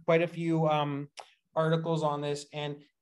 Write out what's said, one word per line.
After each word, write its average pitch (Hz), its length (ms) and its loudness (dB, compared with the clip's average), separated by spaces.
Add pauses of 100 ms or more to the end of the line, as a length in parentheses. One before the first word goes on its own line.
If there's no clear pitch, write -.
quite 165 160 4
a 170 60 2
few, 165 420 0
um, 147 400 0 (460)
articles 160 480 2
on 147 180 0
this. 147 320 -4
And 147 240 -6 (260)